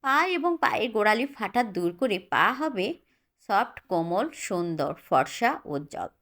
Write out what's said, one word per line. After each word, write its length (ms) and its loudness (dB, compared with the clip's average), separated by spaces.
পা 120 2
এবং 280 0
পায়ের 340 0
গোড়ালি 360 4
ফাটা 340 -4
দূর 220 0
করে 220 0
পা 240 4
হবে 340 -4
সফট, 260 0
কোমল, 380 0
সুন্দর, 520 -2
ফর্সা, 480 0
উজ্জ্বল। 440 -8